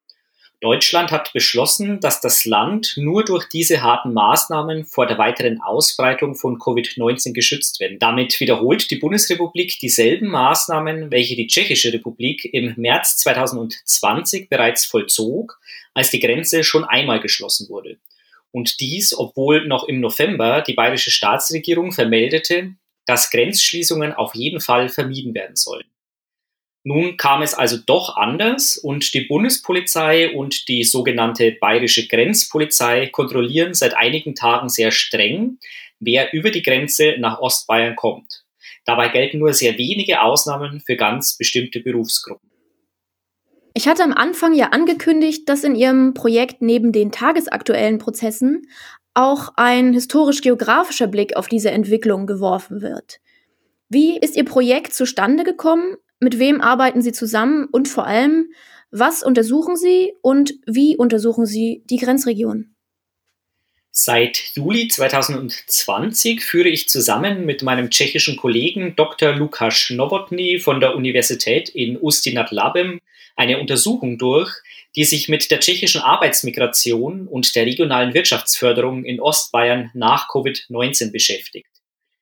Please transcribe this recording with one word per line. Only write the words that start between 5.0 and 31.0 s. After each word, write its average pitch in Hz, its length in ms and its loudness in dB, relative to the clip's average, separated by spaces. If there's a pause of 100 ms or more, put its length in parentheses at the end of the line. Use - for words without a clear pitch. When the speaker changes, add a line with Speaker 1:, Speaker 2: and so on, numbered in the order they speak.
Speaker 1:
der 113 120 -4
weiteren 117 420 0
Ausbreitung 131 760 0
von 123 220 -4
covid 120 380 -2
neunzehn 120 380 -2
geschützt - 460 -2
werden. 98 180 -6
Damit 120 420 0
wiederholt 127 500 2
die 143 60 -4
Bundesrepublik 175 840 -2
dieselben 131 480 2
Maßnahmen, 156 800 -2
welche 123 260 0
die 117 120 -4
Tschechische 135 440 0
Republik 120 640 -6
im 123 240 -2
März 120 400 0
zweitausendzwanzig 127 1300 -2
bereits 120 380 0
vollzog, 120 720 -2 (320)
als 135 160 2
die 123 120 -2
Grenze 156 440 0
schon 156 200 2
einmal 123 360 0
geschlossen - 480 -4
wurde. 82 300 -14 (520)
Und 120 300 -6
dies, 160 380 -2
obwohl 139 480 0
noch 131 200 -2
im 131 140 -2
November 117 640 0
die 131 120 -4
bayerische 123 360 0
Staatsregierung 160 840 0
vermeldete, 147 800 0 (300)
dass 123 240 0
Grenzschließungen 156 840 0
auf - 200 -6
jeden 151 260 -6
Fall 123 280 0
vermieden 131 460 -6
werden 95 220 -8
sollen. - 280 -6 (1000)
Nun 170 300 -2
kam 139 240 2
es 151 140 -2
also 120 240 0
doch - 360 0
anders 185 640 0
und 143 380 -6
die 131 80 0
Bundespolizei 165 1120 0
und 139 340 -6
die 120 160 0
sogenannte 117 720 2